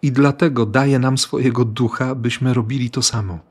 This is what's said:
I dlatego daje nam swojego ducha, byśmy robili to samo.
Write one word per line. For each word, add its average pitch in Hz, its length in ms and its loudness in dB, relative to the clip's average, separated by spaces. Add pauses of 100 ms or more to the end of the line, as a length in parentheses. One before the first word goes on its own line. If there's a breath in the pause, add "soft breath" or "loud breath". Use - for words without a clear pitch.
I 143 100 0
dlatego 139 540 2
daje 131 340 2
nam 131 180 0
swojego 123 480 0
ducha, 120 500 -2
byśmy 120 380 -2
robili 123 360 -2
to 127 120 -4
samo. 98 380 -4 (120)